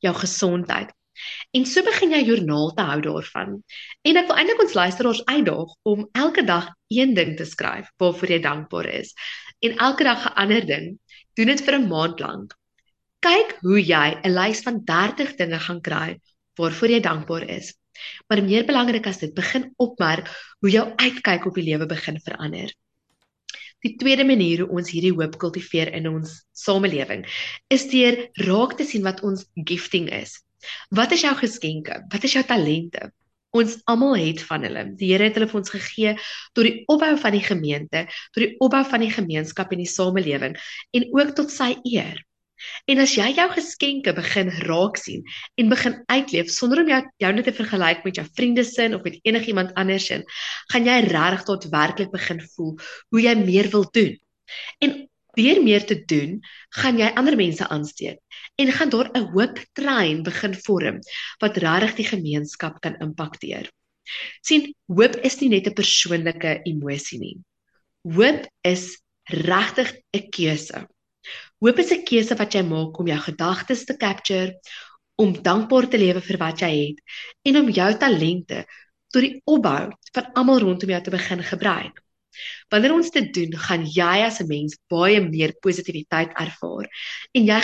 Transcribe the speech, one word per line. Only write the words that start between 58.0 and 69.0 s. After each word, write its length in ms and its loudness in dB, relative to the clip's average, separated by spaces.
en 160 2
gaan 160 0
daar 240 0
'n 200 -2
hoop 260 2
trein 500 0
begin 320 -4
vorm 340 0
wat 160 0
regtig 380 2
die 180 -4
gemeenskap 680 -6
kan 180 -8
impakteer. 720 -10
Sien, 320 0
hoop 280 4
is 120 -6
nie 80 4
net 180 4
'n 60 -2
persoonlike 920 0
emosie 540 -6
nie. 180 -12
Hoop 460 2
is 380 -2